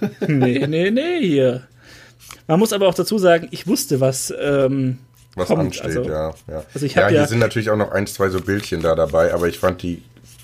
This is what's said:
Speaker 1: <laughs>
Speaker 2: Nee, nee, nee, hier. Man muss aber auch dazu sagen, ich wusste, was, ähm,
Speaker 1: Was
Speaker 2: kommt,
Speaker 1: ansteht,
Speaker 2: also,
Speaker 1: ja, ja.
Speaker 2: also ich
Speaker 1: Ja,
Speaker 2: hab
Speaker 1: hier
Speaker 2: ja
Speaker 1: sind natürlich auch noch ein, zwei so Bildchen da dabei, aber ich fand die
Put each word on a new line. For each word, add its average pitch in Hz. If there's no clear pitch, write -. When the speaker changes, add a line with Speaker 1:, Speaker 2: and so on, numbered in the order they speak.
Speaker 1:
<laughs> 208
Speaker 2:
Nee, 135
nee, 165
nee, 320
hier. 131
Man 160
muss 220
aber 196
auch 170
dazu 185
sagen, 170
ich -
wusste, 156
was, 131
ähm, 135
Speaker 1:
Was 90
Speaker 2:
kommt, -
Speaker 1:
ansteht, 92
Speaker 2:
also, 80
Speaker 1:
ja, 78
ja. 78
Speaker 2:
also 139
ich -
Speaker 1:
Ja, 180
Speaker 2:
hab 104
Speaker 1:
hier 147
Speaker 2:
ja 147
Speaker 1:
sind 117
natürlich 110
auch 107
noch 104
ein, 98
zwei 95
so 92
Bildchen 92
da 82
dabei, 82
aber 85
ich 85
fand 92
die 87